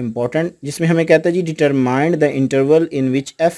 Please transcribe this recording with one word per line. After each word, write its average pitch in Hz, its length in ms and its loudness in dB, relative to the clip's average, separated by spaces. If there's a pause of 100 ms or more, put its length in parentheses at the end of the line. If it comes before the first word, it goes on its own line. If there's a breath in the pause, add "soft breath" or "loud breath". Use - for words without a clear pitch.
important, 123 500 -4 (120)
जिसमें 143 240 -4
हमें 165 180 2
कहता 160 240 4
है 170 60 0
जी 185 80 0
determine 143 800 0
the 147 60 4 (100)
interval 135 460 2 (140)
in 131 140 0
which 135 180 -4 (140)
f 175 120 -2